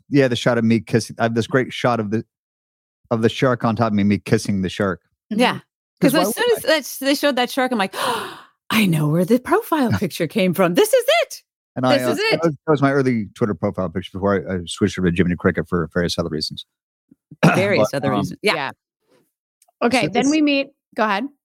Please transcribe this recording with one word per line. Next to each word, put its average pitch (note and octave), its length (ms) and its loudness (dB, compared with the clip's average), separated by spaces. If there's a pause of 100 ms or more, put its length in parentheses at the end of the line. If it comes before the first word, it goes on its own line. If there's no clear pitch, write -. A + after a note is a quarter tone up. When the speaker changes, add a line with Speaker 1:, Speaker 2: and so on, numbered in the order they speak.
Speaker 1:
yeah, C3+ 200 4
the A#2 80 0
shot A#2+ 200 2
of A#2 60 2
me A2+ 160 4
kissing, - 400 -2
I A#2 40 0
have A#2 120 0
this A2+ 120 0
great B2+ 260 0
shot A#2+ 260 0
of G#2 120 -4
the, A2+ 120 -2 (880)
of A2+ 120 0
the A2+ 60 4
shark B2+ 360 0
on A2+ 100 0
top A2+ 120 0
of G#2+ 80 -2
me, G2+ 100 2
me G2+ 140 2
kissing G#2 420 -2
the F2+ 80 -2
shark. F#2+ 320 -4 (320)
Speaker 2:
Mm-hmm. G#3+ 80 -2
Speaker 3:
Yeah. G#3 180 0 (400)
'Cause C4 140 4
Speaker 1:
Why E4 80 2
Speaker 3:
as F#4+ 60 2
Speaker 1:
would - 80 -4
Speaker 3:
soon A#4+ 220 0
as - 80 -10
Speaker 1:
I? - 20 0
Speaker 3:
that's, D#4 320 -2
they C#4 160 2
showed C#4+ 200 0
that B3 140 -2
shark, B3+ 240 -2
I'm A#3 60 -2
like, G3 160 -4
<gasps> - 720 -8
"I G#3+ 160 2
know D3+ 240 2
where E3+ 160 2
the A#3+ 140 4
profile D#4 520 0
Speaker 1:
<laughs> G2+ 80 0
Speaker 3:
picture E3+ 280 -4
came F#3 260 0
from. F3 220 0
This G#4+ 180 2
is B4 120 2 (180)
it. - 200 -12 (320)
Speaker 1:
And B2+ 100 -2
I, B2+ 120 4
Speaker 3:
This B2+ 100 -2
Speaker 1:
uh, B2 40 0
Speaker 3:
is E4+ 80 -4
it." A4 120 0
Speaker 1:
that - 140 0
was, D#3+ 80 0 (120)
that D#3+ 60 0
was C#3+ 100 2
my C#3 100 4
early B2+ 440 0
Twitter G#2 180 -2
profile F#2 360 -4
picture F2+ 240 -10
before G2 360 -2
I, F#2+ 60 -4
I F2+ 100 -6
switched - 340 -2
over F2+ 120 2
to E2+ 40 -4
Jiminy F2 220 2
Cricket E2+ 320 0
for E2 240 -2
various F2 240 -2
other E2+ 120 -4
reasons. - 360 -8 (800)
<clears throat> - 120 4
Speaker 3:
Various F#3 360 0
Speaker 1:
But, C#3 60 -4
Speaker 3:
other C#3 160 -2
Speaker 1:
um, G2+ 60 0
Speaker 3:
reasons. F#2 220 -6
Yeah. G3+ 140 -2
Speaker 2:
Yeah. C3+ 160 -6 (1080)
Okay, A#3+ 240 2
Speaker 1:
so G3 60 -4
Speaker 2:
then A#3+ 120 0
Speaker 1:
this C#4 80 2
Speaker 2:
we D#4 100 2
meet. C#4 260 2 (280)
Go A3+ 80 -2
ahead. G#3+ 220 -2 (200)